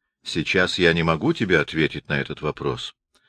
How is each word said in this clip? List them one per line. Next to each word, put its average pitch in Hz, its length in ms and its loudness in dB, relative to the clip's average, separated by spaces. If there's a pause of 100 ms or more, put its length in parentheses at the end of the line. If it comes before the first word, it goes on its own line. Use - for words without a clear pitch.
(240)
«сейчас - 560 0
я 85 140 6
не 82 100 2
могу 82 300 2
тебе 90 260 2
ответить 76 480 -2
на 71 120 -2
этот 69 220 -8
вопрос. 71 540 -6 (340)